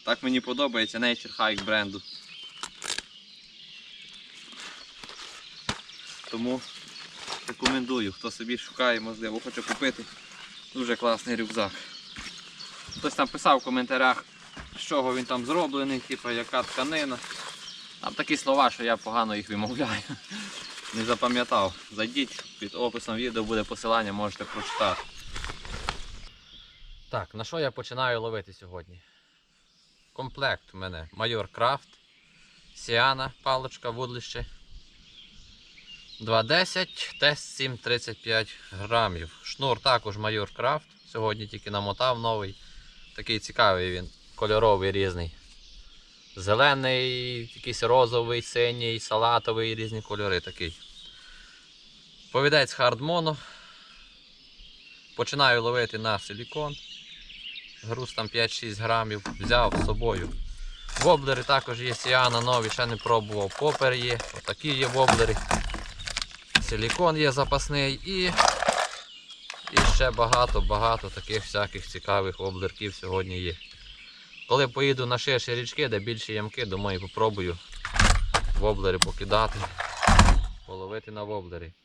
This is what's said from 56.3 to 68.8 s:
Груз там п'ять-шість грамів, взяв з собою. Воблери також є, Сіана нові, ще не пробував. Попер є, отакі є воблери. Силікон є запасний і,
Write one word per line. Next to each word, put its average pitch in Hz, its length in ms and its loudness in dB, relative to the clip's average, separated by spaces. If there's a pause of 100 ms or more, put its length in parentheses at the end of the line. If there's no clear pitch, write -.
Груз 117 300 -8
там 110 140 -4
п'ять-шість 113 520 -2
грамів, 113 420 0 (180)
взяв 117 420 4
з 113 40 2
собою. 104 440 0 (720)
Воблери 135 420 4
також 123 380 0
є, 123 120 -2
Сіана 123 480 4
нові, 120 280 2
ще 123 160 0
не 117 100 -2
пробував. 107 640 0
Попер 135 340 4
є, 120 260 0 (180)
отакі - 360 -4
є 131 140 2
воблери. 123 500 6 (1200)
Силікон 120 560 2
є 151 140 4
запасний 139 760 0
і, 185 180 -2 (1500)